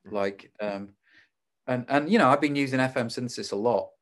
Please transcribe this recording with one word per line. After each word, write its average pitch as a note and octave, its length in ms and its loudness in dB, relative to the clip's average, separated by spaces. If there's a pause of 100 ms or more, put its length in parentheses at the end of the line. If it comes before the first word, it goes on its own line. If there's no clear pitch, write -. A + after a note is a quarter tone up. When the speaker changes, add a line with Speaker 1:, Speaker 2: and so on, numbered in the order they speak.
Speaker 1:
Mm-hmm. G#2 100 -8
Speaker 2:
Like, G2 440 -4
um, G2+ 340 -6 (720)
and, B2 220 -4
and, D3 220 0
you A3+ 80 4
know, C3+ 120 6
I've C#3+ 100 4
been C#3+ 160 0
using C3+ 240 0
F C3 160 0
M A#2+ 140 -2
Synthesis A#2+ 400 -8
a G#2 60 -4
lot, G#2 340 0 (100)